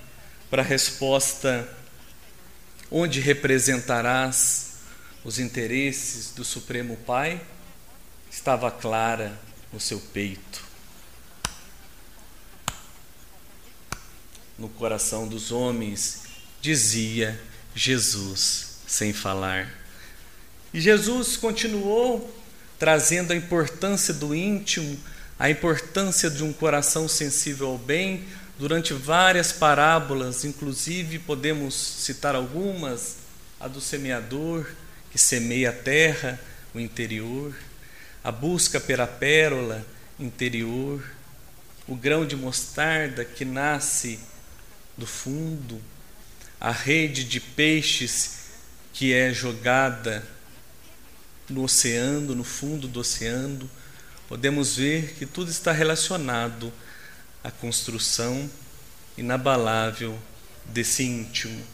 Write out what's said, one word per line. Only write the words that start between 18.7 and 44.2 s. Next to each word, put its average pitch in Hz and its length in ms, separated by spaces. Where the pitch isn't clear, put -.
sem 107 260
falar. 95 600
E 165 60
Jesus 214 560
continuou 220 1040
trazendo 165 540
a 170 40
importância 175 800
do 147 200
íntimo, 170 640
a 139 120
importância 170 800
de 147 140
um 151 80
coração 151 560
sensível 139 600
ao 127 100
bem, 180 460
durante 156 360
várias 170 580
parábolas, 143 920
inclusive 160 760
podemos 147 560
citar - 600
algumas, 135 840
a - 100
do 135 120
semeador 139 840
que - 80
semeia 120 520
a - 20
terra, 135 680
o 117 80
interior, 117 760
a 117 60
busca 147 480
pela 123 280
pérola 131 760
interior, 123 840
o 127 80
grão 147 280
de 139 120
mostarda 135 880
que 131 200
nasce 131 760